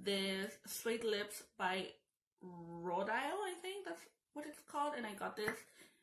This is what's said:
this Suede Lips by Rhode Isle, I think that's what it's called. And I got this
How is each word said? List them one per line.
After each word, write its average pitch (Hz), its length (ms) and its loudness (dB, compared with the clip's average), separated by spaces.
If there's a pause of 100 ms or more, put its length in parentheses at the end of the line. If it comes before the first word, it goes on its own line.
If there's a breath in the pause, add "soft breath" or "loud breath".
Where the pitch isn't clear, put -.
this 196 500 2 (120)
Suede 233 380 0
Lips 208 400 2 (160)
by 190 280 2 (960)
Rhode 180 280 2
Isle, 285 360 2
I 359 160 -2
think 381 240 -4
that's 339 160 -4 (320)
what 294 120 -6
it's 302 140 -10 (120)
called. 294 240 2
And 240 100 -2
I 208 80 -4
got 185 220 -4
this 208 200 2 (480 loud breath)